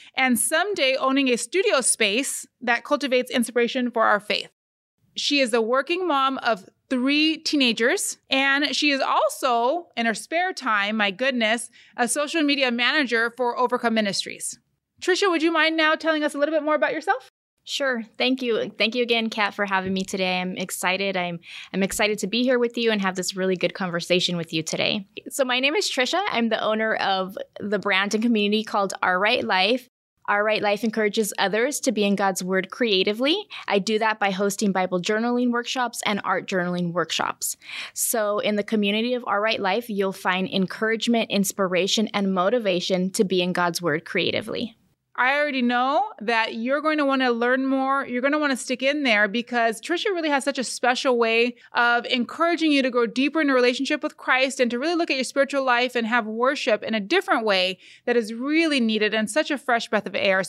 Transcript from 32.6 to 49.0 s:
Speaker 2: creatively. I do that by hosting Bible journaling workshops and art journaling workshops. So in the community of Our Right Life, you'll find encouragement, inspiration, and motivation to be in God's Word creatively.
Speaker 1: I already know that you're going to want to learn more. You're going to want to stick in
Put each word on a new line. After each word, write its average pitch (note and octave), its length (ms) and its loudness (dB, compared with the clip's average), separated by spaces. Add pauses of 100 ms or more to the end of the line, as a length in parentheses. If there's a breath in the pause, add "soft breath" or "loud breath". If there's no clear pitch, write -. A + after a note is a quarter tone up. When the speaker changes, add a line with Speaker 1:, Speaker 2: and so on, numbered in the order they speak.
Speaker 2:
creatively. A#3 800 0 (180 loud breath)
I G#3 140 4
do G#3+ 180 0
that A3 220 0
by G3 100 2
hosting G3+ 400 0
Bible F#3 300 -2
journaling A#3+ 500 0
workshops A#3+ 560 -4
and G#3 160 0
art F#3 240 -2
journaling F3+ 460 -2
workshops. - 640 -4 (360 loud breath)
So G#3 460 -2
in G#3+ 160 0
the G3+ 80 0
community A3 520 0
of A#3+ 120 -6
Our G3+ 140 0
Right A3 200 0
Life, G3+ 300 -2
you'll G3 220 -2
find F#3 360 0
encouragement, A3 840 0
inspiration, F#3+ 800 0
and G3 180 0
motivation F#3 760 0
to A3 140 2
be F3+ 180 2
in F3+ 100 0
God's F3 300 -2
Word D#3+ 220 0
creatively. - 720 -4 (380)
Speaker 1:
I B3+ 220 0
already D4 240 -2
know C4 500 0 (120)
that A3+ 320 0
you're B3+ 260 -2
going D4+ 160 0
to D4+ 80 0
want C4+ 160 2
to B3+ 100 2
learn B3 360 0
more. C4+ 400 0
You're B3 160 -4
going C#4 100 0
to D4+ 60 0
want D4 140 0
to A3+ 40 0
stick B3 260 -4
in C#4+ 200 0